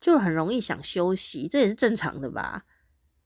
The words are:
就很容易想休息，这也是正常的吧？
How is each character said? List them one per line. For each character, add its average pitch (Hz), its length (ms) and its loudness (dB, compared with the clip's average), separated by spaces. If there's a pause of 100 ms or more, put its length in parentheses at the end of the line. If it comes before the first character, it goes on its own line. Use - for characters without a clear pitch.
就 339 180 6
很 190 140 2
容 160 180 0
易 254 100 0
想 - 220 -6
休 180 320 0
息， 151 320 -6
这 277 140 0
也 220 80 6
是 208 60 0
正 233 200 2
常 - 260 -6
的 135 100 -6
吧？ - 340 -8 (600)